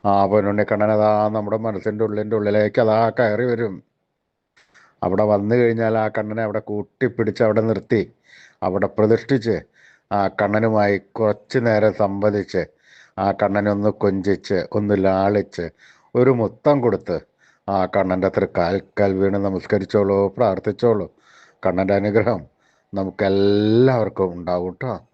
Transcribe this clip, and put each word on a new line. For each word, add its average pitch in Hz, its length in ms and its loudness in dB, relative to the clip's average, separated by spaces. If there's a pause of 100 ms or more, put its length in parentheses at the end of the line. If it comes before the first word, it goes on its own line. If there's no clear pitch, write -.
ആ 101 80 2 (140)
പൊന്നുണ്ണിക്കണ്ണൻ 104 640 0
അതാ 107 220 2 (160)
നമ്മുടെ 107 300 -4
മനസ്സിൻ്റെ 107 460 -4
ഉള്ളിൻ്റെ 104 320 -4
ഉള്ളിലേക്ക് 104 440 2
അതാ 110 180 4 (120)
കയറി 110 340 0
വരും. 113 300 -4 (1300)
അവിടെ 95 220 0
വന്നു 107 300 2
കഴിഞ്ഞാൽ 113 440 2
ആ 110 100 0
കണ്ണനെ 107 340 -6
അവിടെ 107 180 -4
കൂട്ടിപ്പിടിച്ച് 107 840 -4
അവിടെ 107 180 2
നിർത്തി 110 400 0 (600)
അവിടെ 95 240 0
പ്രതിഷ്ഠിച്ച് 110 680 0 (540)
ആ 101 180 0
കണ്ണനുമായി 107 680 0 (160)
കുറച്ച് 107 460 -2
നേരം 107 360 2
സംവദിച്ച് 98 680 -2 (540)
ആ 95 160 -2
കണ്ണനെ 101 380 0
ഒന്ന് 104 200 0 (120)
കൊഞ്ചിച്ച്, 95 560 -2 (140)
ഒന്ന് 104 220 0 (100)
ലാളിച്ച്, 95 640 0 (480)
ഒരു 127 260 4
മുത്തം 143 400 2
കൊടുത്ത് 95 360 -2 (520)
ആ 98 180 0
കണ്ണൻ്റെ 92 420 0
തൃക്കാൽക്കൽ 95 880 0
വീണ് 98 260 0
നമസ്കരിച്ചോളൂ, 98 720 0 (100)
പ്രാർത്ഥിച്ചോളൂ. 104 800 -2 (560)
കണ്ണൻ്റെ 92 320 0
അനുഗ്രഹം 104 460 0 (520)
നമുക്കെല്ലാവർക്കും 101 1400 0
ഉണ്ടാവും 87 420 -6
ട്ടോ. 127 180 -8 (220)